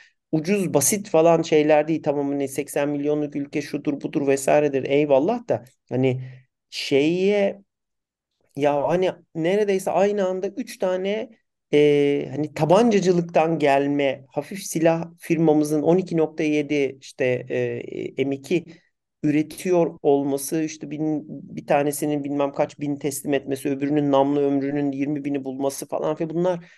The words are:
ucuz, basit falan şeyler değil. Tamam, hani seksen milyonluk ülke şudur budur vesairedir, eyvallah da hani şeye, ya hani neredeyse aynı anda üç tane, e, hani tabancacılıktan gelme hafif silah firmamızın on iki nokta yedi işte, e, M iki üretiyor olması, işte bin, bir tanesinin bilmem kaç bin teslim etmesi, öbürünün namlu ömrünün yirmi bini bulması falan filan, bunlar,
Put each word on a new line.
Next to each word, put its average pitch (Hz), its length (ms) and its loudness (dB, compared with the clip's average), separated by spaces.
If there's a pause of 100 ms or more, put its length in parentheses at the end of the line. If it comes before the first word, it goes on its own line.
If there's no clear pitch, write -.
(320)
ucuz, 160 420 0
basit 196 360 0
falan 165 320 6
şeyler 151 460 4
değil. 156 160 -2
Tamam, 143 240 -2
hani 139 200 -4
seksen 143 420 -4
milyonluk 147 460 -2
ülke 143 260 -6
şudur 143 400 -6
budur 147 260 -2
vesairedir, 139 560 2
eyvallah 147 640 2
da 117 160 -2 (260)
hani 127 340 0 (460)
şeye, 185 920 0 (960)
ya 143 320 0
hani 175 240 0 (240)
neredeyse 190 560 0
aynı 196 360 2
anda 185 200 -4
üç 220 320 -10
tane, 190 500 -2 (440)
e, 147 580 4
hani 147 220 -6
tabancacılıktan 170 1040 2
gelme 143 680 0
hafif - 320 -8
silah 165 500 0 (100)
firmamızın 151 600 2
on 165 160 4
iki 175 200 -2
nokta 156 260 -2
yedi 147 580 0
işte, - 240 -4 (880)
e, 135 100 0
M 139 100 -2
iki 165 300 -4 (580)
üretiyor 151 800 0
olması, 143 600 0
işte 156 280 -10
bin, 156 360 -4
bir - 400 -14
tanesinin 147 560 0
bilmem 143 280 -2
kaç 147 280 -4
bin 143 160 -4
teslim 143 380 -4
etmesi, 135 360 -2
öbürünün 143 420 0
namlu 139 280 4
ömrünün 139 520 0
yirmi 139 340 -4
bini 143 180 -4
bulması 135 440 -6
falan 156 280 -4
filan, 165 140 -6
bunlar, 175 300 -2 (180)